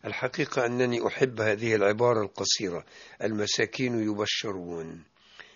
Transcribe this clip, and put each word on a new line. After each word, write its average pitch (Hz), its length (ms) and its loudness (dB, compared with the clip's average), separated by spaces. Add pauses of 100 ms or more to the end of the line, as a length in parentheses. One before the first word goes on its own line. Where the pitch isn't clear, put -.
الحقيقة 127 600 -2
أنني 120 420 2
أحب 117 340 0
هذه 110 340 2
العبارة 107 460 4
القصيرة: 98 640 -2 (380)
"المساكين 110 800 0
يبشرون". 92 1000 -4 (520)